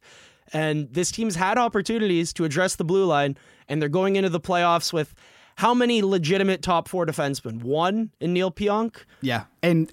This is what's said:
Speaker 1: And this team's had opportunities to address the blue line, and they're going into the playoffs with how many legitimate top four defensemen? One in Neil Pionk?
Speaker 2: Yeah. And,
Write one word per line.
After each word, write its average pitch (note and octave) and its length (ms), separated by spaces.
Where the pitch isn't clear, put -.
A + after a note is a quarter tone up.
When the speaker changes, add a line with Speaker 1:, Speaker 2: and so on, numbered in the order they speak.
Speaker 1:
And D3+ 400
this E3+ 200
team's A3 240
had F#3 220
opportunities G#3+ 760
to F3 100
address E3 320
the - 80
blue F#3+ 220
line, C#3+ 320
and D3 120
they're D3 80
going F#3+ 280
into G3 120
the E3 120
playoffs F3 500
with D#3 240
how A3+ 160
many A#3+ 280
legitimate F#3+ 600
top E3+ 260
four F3+ 180
defensemen? C#3 580
One F3+ 560
in E3+ 140
Neil F3+ 180
Pionk? G#3 520
Speaker 2:
Yeah. A#2+ 240
And, E3 320